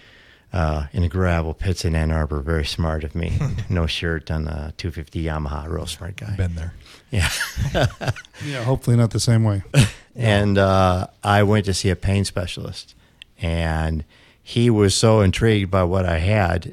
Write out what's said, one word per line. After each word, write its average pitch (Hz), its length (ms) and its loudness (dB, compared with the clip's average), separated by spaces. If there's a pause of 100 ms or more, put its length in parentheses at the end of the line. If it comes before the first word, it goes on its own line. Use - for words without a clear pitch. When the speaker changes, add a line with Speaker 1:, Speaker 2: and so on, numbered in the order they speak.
(520)
Speaker 1:
uh, 78 400 -2
in 87 100 0
the 87 60 2
gravel 85 460 0
pits - 300 -4
in 82 100 -2
Ann 80 160 0
Arbor. 76 300 -2
Very 78 240 -2
smart 78 400 -4
of 76 100 -12
me. 85 240 -4 (140)
Speaker 2:
<laughs> - 160 -8
Speaker 1:
No 85 180 0
shirt 80 440 -6
on 78 140 -2
the 78 320 -8
two 87 140 -8
fifty 82 340 -10
Yamaha. 76 440 -6
Real 80 180 -6
smart 87 300 -12
guy. 107 200 -10
Speaker 2:
Been 90 180 -4
there. 82 200 -8 (360)
Speaker 1:
Yeah. 85 200 0 (440)
<laughs> 139 360 0 (340)
Speaker 3:
Yeah, 139 200 -6
hopefully 123 320 2
not 117 140 4
the 107 100 -2
same 113 240 4
way. 101 240 0
Speaker 1:
<laughs> - 40 -10 (460)
And, 104 380 4
uh, 95 520 4 (140)
I 104 200 4
went 104 240 4
to 95 80 -2
see 98 160 0
a 87 60 0
pain 98 280 0
specialist, - 720 -8 (440)
and 80 640 -2 (400)
he 120 280 2
was 104 240 4
so 110 260 4
intrigued 101 500 2
by 95 140 2
what 92 220 0
I 85 140 0
had, 87 520 0